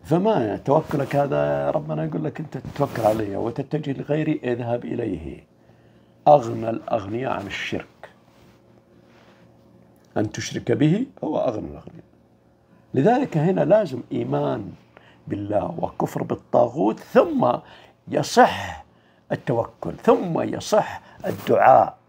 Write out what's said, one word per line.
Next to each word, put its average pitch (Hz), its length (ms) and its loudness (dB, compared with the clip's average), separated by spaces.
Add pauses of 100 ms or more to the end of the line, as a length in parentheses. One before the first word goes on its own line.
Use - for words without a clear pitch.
فما 160 520 2
توكلك 143 600 0
هذا، 143 540 0
ربنا 151 340 -4
يقول 156 200 -4
لك: 151 160 -6
"أنت 151 180 -10
تتوكل 127 440 -4
علي 107 340 0
وتتجه 139 560 -4
لغيري، 151 520 -2
اذهب 120 400 -2
إليه." 92 600 -6 (840)
أغنى 117 420 4
الأغنياء 113 640 -4
عن 98 140 -6
الشرك. - 400 -8 (2250)
أن 107 160 -2
تشرك - 400 -6
به 170 340 2 (180)
هو 311 140 -2
أغنى 107 280 -2
الأغنياء. - 380 -16 (920)
لذلك 226 420 2
هنا 165 240 2
لازم 170 420 2 (100)
إيمان 127 600 -4 (540)
بالله 101 520 -4
وكفر - 440 -4
بالطاغوت، 131 760 0
ثم 254 540 2 (560)
يصح 151 760 2 (480)
التوكل، - 640 -4
ثم 180 440 2
يصح - 600 -2 (260)
الدعاء. 110 720 6 (100)